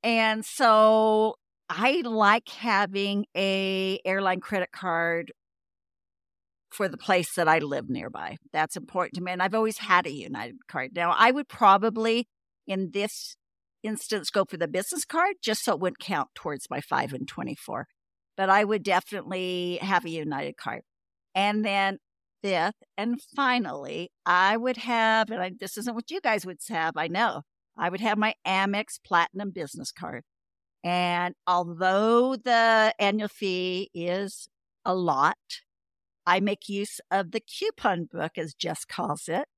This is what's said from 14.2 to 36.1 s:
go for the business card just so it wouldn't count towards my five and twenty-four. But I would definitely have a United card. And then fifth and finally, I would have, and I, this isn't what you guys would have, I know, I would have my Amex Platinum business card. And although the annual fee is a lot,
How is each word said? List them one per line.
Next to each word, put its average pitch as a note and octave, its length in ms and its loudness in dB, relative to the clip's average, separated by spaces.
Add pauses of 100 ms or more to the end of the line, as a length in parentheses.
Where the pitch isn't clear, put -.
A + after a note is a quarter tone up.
go G3 140 2
for F#3 120 -8
the E3 120 -2
business G3+ 360 -4
card F4+ 380 0
just G#3+ 220 -2
so A#3 100 2
it D#3 60 -4
wouldn't F#3 180 -2
count D#3 360 -4
towards - 360 -8
my D3 100 -6
five C#3 320 -2
and C3 140 -8
twenty-four. - 640 -10 (480)
But F#3+ 140 0
I G3+ 140 6
would G#3 200 -2
definitely F3+ 1000 -4
have F#3+ 220 0
a E3 60 -8
United D3+ 460 -6
card. - 260 -10 (520)
And G#3 300 0
then G3 340 0 (440)
fifth F#3+ 340 0 (200)
and A#3+ 240 -4 (160)
finally, F3+ 720 -2 (140)
I F#3 320 4
would B3 220 -2
have, A3 520 2
and G3 120 -4
I, F#3 160 -4
this - 180 -10
isn't A#3 180 -6
what A#3 160 -8
you F#4 100 -6
guys G#3+ 260 0
would - 120 -10 (100)
have, D#3+ 280 -2
I D#3+ 120 -2
know, F3+ 340 0 (340)
I F3 140 -2
would F#3+ 100 -6
have G#3+ 160 0
my G#3+ 180 0 (120)
Amex G3 580 -2
Platinum F#3 460 0
business E3 420 -10
card. D#3+ 300 -10 (640)
And F3 500 0 (120)
although G3 880 2
the A3+ 640 4
annual G#3 300 2
fee F#3 640 -4
is F3+ 560 -4 (360)
a F3+ 100 0
lot, D#3+ 420 2 (920)